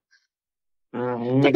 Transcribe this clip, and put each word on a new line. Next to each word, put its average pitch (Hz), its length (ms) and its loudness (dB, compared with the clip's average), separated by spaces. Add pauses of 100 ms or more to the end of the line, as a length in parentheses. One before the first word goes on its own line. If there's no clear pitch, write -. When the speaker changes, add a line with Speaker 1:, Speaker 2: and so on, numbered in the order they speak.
(920)
Speaker 1:
mm, 120 300 -4
nie 120 80 -6 (120)
Speaker 2:
To 143 40 4
chyba 143 100 6